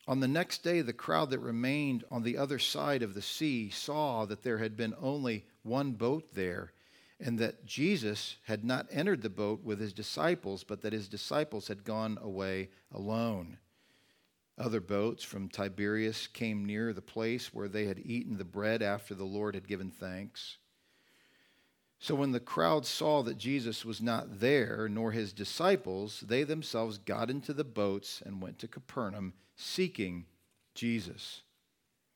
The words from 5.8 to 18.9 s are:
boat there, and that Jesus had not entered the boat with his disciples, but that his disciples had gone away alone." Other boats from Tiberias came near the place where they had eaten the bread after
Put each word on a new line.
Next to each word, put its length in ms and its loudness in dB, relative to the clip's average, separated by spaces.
boat 400 0
there, 400 -2
and 180 0
that 300 0
Jesus 800 0
had 200 0
not 240 2
entered 320 2
the 80 0
boat 340 0
with 160 0
his 140 -2
disciples, 680 0
but 180 -6
that 100 -2
his 160 -2
disciples 600 -2
had 160 -8
gone 360 -2
away 520 -2
alone." 680 -2
Other 240 0
boats 420 0
from 240 -6
Tiberias 800 -2
came 380 -2
near 280 0
the 80 -8
place 520 -2
where 160 -4
they 160 0
had 140 -2
eaten 380 -2
the 60 -4
bread 380 0
after 320 0